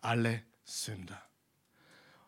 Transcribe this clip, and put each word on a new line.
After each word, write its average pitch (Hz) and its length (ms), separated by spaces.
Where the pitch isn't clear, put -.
alle 117 400
Sünder. 92 540